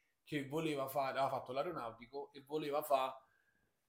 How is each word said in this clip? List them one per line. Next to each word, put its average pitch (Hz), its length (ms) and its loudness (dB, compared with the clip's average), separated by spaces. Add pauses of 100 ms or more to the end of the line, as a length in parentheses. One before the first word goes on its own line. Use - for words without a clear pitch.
(240)
che 143 220 -2
voleva 143 420 0
fare, 131 300 0
aveva 135 120 4
fatto 127 220 -2
l'aeronautico 139 800 -4
e 139 140 -16
voleva 147 360 0
fa-, 131 340 4 (720)